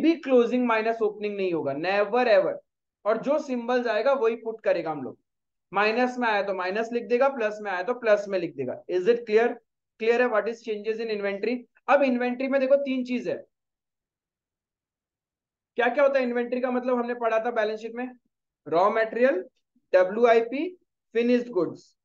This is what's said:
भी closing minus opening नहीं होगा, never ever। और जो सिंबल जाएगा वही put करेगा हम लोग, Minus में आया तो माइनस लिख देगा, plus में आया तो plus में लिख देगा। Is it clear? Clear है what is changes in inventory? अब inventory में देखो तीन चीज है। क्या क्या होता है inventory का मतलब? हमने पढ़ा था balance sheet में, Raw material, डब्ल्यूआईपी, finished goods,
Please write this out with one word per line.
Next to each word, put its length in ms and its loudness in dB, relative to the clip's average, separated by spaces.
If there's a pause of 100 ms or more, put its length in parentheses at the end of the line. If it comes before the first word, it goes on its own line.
भी 160 4
closing 500 2
minus 340 0
opening 360 -4
नहीं 160 -2
होगा, 220 -2
never 560 0
ever। 220 4 (520)
और 180 0
जो 160 0
सिंबल 440 -2
जाएगा 300 2
वही 220 0
put 280 -8
करेगा 280 0
हम 120 -8
लोग, 140 -12 (540)
Minus 480 0
में 80 -2
आया 160 0
तो 100 -4
माइनस 400 -4
लिख 140 -4
देगा, 220 2
plus 320 -4
में 100 -8
आया 120 -4
तो 120 -4
plus 320 2
में 120 -2
लिख 160 -8
देगा। 240 -6 (120)
Is 180 0
it 200 2
clear? 180 4 (520)
Clear 220 2
है 80 2
what 180 0
is 160 -8
changes 380 -6
in 160 -4
inventory? 400 -4 (300)
अब 160 4
inventory 440 -2
में 140 2
देखो 220 2
तीन 220 -4
चीज 220 -6
है। 160 -6 (2250)
क्या 100 2
क्या 160 2
होता 160 4
है 60 0
inventory 360 -2
का 100 -2
मतलब? 260 -2
हमने 180 -4
पढ़ा 300 0
था 60 -4
balance 280 -2
sheet 160 -12
में, 140 -8 (580)
Raw 240 4
material, 520 2 (500)
डब्ल्यूआईपी, 760 4 (480)
finished 360 2
goods, 540 -4